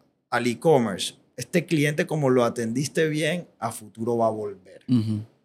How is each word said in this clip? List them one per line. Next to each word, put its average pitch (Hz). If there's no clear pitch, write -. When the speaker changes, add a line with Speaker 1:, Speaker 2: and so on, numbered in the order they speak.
Speaker 1:
al 120
e-commerce. 117
Este 165
cliente, 151
como 151
lo 123
atendiste 120
bien, 156
a 113
futuro 113
va 113
a 110
volver. 101
Speaker 2:
Ujú. 110